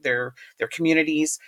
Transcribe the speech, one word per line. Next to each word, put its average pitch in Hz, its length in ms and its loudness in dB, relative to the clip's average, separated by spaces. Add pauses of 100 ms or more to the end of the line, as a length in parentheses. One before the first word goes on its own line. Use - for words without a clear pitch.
their, 123 320 -2 (240)
their 113 80 -2
communities 156 800 0